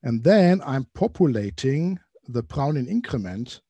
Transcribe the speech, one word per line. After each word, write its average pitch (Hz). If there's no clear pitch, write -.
and 117
then 185
I'm 135
populating 147
the 120
Brownian 143
increment 110